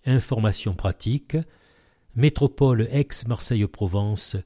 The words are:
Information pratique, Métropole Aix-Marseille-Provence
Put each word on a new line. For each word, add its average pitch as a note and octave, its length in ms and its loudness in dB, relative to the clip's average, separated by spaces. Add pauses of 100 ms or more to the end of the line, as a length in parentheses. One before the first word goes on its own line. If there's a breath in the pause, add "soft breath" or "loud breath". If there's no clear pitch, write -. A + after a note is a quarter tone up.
Information A2 680 0
pratique, A2 600 -4 (800 soft breath)
Métropole B2+ 760 2
Aix-Marseille-Provence G#2 1500 -2